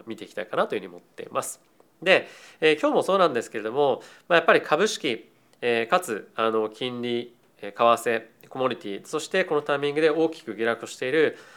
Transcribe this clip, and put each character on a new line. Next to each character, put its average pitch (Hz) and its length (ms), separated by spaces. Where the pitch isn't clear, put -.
見 113 100
て 101 80
い 90 40
き - 60
た 104 80
い - 40
か - 100
な 180 100
と - 80
い 110 40
う - 20
ふ - 20
う 95 40
に - 20
思 87 100
っ - 20
て - 220
い - 80
ま 131 140
す。 - 160
で、 160 240
え 156 120
ー、 151 80
今 294 100
日 277 40
も 165 100
そ 185 100
う 196 40
な 180 100
ん 147 40
で 117 100
す - 80
け 117 80
れ 104 60
ど 110 60
も、 135 320
ま 175 60
あ、 - 20
や 165 60
っ - 20
ぱ 208 100
り 156 60
株 175 280
式、 - 400
え 117 240
ー、 - 40
か 180 120
つ、 110 340
あ 113 160
の、 110 180
金 123 320
利、 120 340
え 101 160
ー、 117 200
為 120 140
替、 - 380
コ 135 100
モ 131 100
デ 120 80
ィ - 20
テ 104 100
ィ、 98 180
そ 156 140
し - 80
て 190 160
こ 160 100
の 147 80
タ 147 140
イ - 20
ミ 143 140
ン - 20
グ 151 60
で 160 100
大 160 200
き - 120
く 104 140
下 113 80
落 117 240
し - 80
て 127 120
い 131 40
る、 151 240